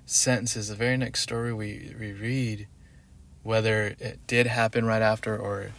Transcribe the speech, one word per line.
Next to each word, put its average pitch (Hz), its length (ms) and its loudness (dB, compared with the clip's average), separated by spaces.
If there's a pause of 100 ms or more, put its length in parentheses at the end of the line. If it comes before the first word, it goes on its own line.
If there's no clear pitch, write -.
sentences, 113 640 2
the 107 60 -8
very 123 220 2
next 120 240 -2
story 117 320 -2
we, 107 460 -8
we 107 140 -8
read, 110 540 -2 (760)
whether 110 560 2
it - 280 -10
did 120 200 4
happen 117 380 2
right 110 160 2
after 110 360 2
or 101 420 -6